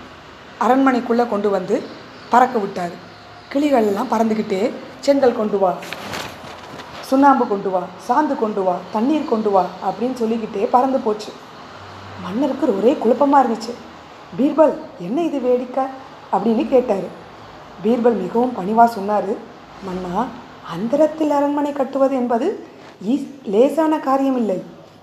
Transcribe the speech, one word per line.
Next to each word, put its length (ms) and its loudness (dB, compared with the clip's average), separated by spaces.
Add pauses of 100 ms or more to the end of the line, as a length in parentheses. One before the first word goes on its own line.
(600)
அரண்மனைக்குள்ள 680 2
கொண்டு 200 -2
வந்து 320 -2 (480)
பறக்க 300 4
விட்டாரு. 320 -6 (580)
கிளிகள் 360 2
எல்லாம் 260 0
பறந்துக்கிட்டே, 600 0 (280)
"செங்கல் 360 4
கொண்டு 220 0
வா, 160 2 (1300)
சுண்ணாம்பு 460 4
கொண்டு 220 -2
வா, 140 -2 (260)
சாந்து 300 2
கொண்டு 240 0
வா, 120 2 (180)
தண்ணீர் 320 0
கொண்டு 240 0
வா" 160 4
அப்படின்னு 480 -4
சொல்லிக்கிட்டே 520 -2
பறந்து 340 2
போச்சு. 320 -4 (920)
மன்னருக்கு 540 -2
ஒரே 160 4
குழப்பமா 520 4
இருந்துச்சு. 260 -4 (680)
"பீர்பல், 440 2 (180)
என்ன 220 -4
இது 180 -2
வேடிக்கை?" 440 0 (500)
அப்படின்னு 340 0
கேட்டாரு. 400 2 (760)
பீர்பல் 320 4
மிகவும் 400 0
பணிவா 260 2
சொன்னாரு, 540 2 (480)
"மன்னா, 420 -4 (420)
அந்தரத்தில் 640 0
அரண்மனை 420 0
கட்டுவது 420 0
என்பது 600 -2 (320)
ஈ-, 200 0 (160)
லேசான 540 2
காரியமில்லை, 640 0 (420)